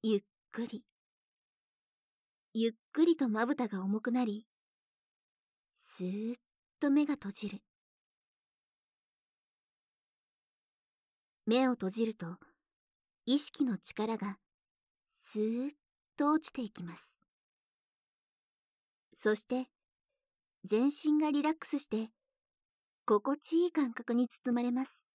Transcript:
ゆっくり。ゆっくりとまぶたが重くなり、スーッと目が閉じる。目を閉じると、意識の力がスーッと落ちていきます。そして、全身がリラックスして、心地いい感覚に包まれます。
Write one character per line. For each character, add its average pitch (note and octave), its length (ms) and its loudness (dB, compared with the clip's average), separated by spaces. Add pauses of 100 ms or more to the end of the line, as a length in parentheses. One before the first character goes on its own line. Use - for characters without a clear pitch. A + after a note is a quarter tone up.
ゆ A3 160 2
っ - 20 0 (320)
く A#3 140 -6
り。 A#3 180 -12 (1700)
ゆ A3+ 160 2
っ - 20 -14 (200)
く D#4+ 120 6
り E4 120 6
と C4+ 120 2
ま G#3+ 160 2
ぶ C#4 100 0
た B3 140 -2
が F#3+ 140 -4
重 G3+ 180 0
く A#3 120 -2
な B3 120 2
り、 G#3+ 220 -4 (1300)
ス - 320 -10
ー G#3 300 -4
ッ - 20 -12 (440)
と D4 100 2
目 D4 160 6
が D4 80 -2
閉 G3 180 -10
じ - 180 -4
る。 G3+ 120 -12 (3750)
目 B3+ 240 4
を B3+ 40 2
閉 F#3+ 180 -2
じ A3+ 160 0
る A3 80 -4
と、 F3 240 -12 (880)
意 C4 120 4
識 - 260 -2
の A3+ 140 -2
力 A3 380 -4
が G3+ 220 -8 (680)
ス - 320 -8
ー A3+ 300 0
ッ D4+ 60 -10 (420)
と D4 160 2
落 D#4 160 2
ち - 20 -2
て B3+ 120 -8
い G#3 80 -6
き - 120 -12
ま E3+ 140 -10
す。 - 240 -10 (1900)
そ G#3+ 240 2
し G#3 100 -8
て、 B3+ 240 -4 (960)
全 A3 220 2
身 D4+ 340 2
が D4+ 100 2
リ C#4+ 120 2
ラ D4+ 80 2
ッ D#4+ 40 0
ク - 120 -10
ス D4 120 -2
し - 100 -6
て、 A3 220 -4 (920)
心 B3 320 2
地 E4 220 0
い F4 80 4
い E4+ 60 -2
感 C4 200 0
覚 A#3 220 -4
に A#3+ 120 4
包 - 300 -2
ま A#3+ 60 0
れ B3 100 0
ま B3+ 140 -2
す。 - 280 -12